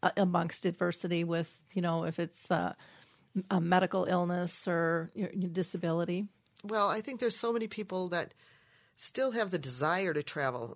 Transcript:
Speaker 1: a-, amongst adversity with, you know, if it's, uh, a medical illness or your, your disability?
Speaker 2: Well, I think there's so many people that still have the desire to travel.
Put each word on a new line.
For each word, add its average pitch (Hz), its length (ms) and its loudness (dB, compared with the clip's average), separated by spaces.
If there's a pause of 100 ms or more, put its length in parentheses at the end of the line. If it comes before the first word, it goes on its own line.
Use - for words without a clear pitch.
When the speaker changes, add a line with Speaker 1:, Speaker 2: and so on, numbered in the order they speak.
Speaker 1:
a-, 185 140 4
amongst 175 480 2
adversity 175 580 0
with, 165 320 -2 (180)
you 185 80 0
know, 165 240 0
if 165 140 -4
it's, - 320 -2
uh, 90 220 2 (800)
a 185 80 4
medical 185 460 4
illness 175 640 0
or 165 460 2
your, 202 200 -4
your 180 160 -2
disability? 175 800 0 (360)
Speaker 2:
Well, 208 240 2
I 214 140 0
think 247 180 -8
there's 240 160 2
so 233 160 2
many 226 160 0
people 185 420 -4
that 170 240 -2 (640)
still 262 340 0
have 214 200 0
the 180 60 0
desire 151 560 0
to 147 100 0
travel. 123 520 -2